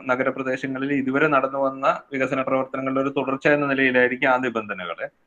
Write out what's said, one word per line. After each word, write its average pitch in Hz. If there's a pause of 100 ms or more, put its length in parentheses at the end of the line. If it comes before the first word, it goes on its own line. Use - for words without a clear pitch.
നഗരപ്രദേശങ്ങളിൽ 131
ഇതുവരെ 139
നടന്നു 135
വന്ന 135 (120)
വികസന 131
പ്രവർത്തനങ്ങളുടെ 131
ഒരു 135
തുടർച്ച 135
എന്ന 147
നിലയിലായിരിക്കും 127
ആ 127
നിബന്ധനകള്. 110 (180)